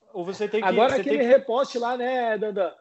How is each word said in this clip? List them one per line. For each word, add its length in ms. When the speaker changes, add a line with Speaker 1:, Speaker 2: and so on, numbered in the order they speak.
Speaker 1:
ou 120
você 240
tem 120
que, 60
Speaker 2:
Agora 280
Speaker 1:
você 60
Speaker 2:
aquele 180
Speaker 1:
tem 100
que 40
Speaker 2:
reposte 460
lá, 180
né, 400
Dandan? 440